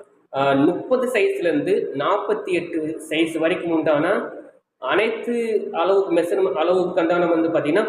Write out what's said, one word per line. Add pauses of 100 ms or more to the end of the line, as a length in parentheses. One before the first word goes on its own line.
(320)
ஆ,
முப்பது
சைஸ்ல
இருந்து
நாற்பத்தி
எட்டு
சைஸ்
வரைக்கும்
உண்டான (760)
அனைத்து (380)
அளவுக்கு
மெஷர்மென்ட்,
அளவுக்கு
உண்டான
வந்து
பாத்தீங்கன்னா,